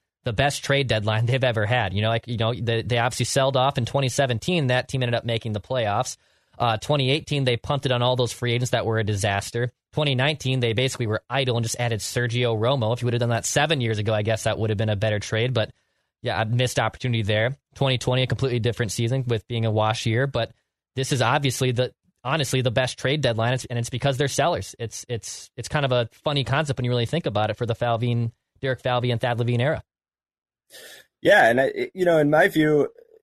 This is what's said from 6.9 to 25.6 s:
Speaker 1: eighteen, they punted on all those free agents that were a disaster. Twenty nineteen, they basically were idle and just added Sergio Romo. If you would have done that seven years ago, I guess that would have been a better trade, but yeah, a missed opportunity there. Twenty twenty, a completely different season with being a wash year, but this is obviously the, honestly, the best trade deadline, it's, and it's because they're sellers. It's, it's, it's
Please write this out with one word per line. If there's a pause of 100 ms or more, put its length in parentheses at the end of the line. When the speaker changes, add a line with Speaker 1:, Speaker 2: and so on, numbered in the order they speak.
Speaker 1:
eighteen,
they
punted
on
all
those
free
agents
that
were
a
disaster. (220)
Twenty
nineteen,
they
basically
were
idle
and
just
added
Sergio
Romo.
If
you
would
have
done
that
seven
years
ago,
I
guess
that
would
have
been
a
better
trade,
but (500)
yeah,
a
missed
opportunity
there. (200)
Twenty
twenty,
a
completely
different
season
with
being
a
wash
year,
but (440)
this
is
obviously
the, (280)
honestly,
the
best
trade
deadline,
it's,
and
it's
because
they're
sellers.
It's,
it's,
it's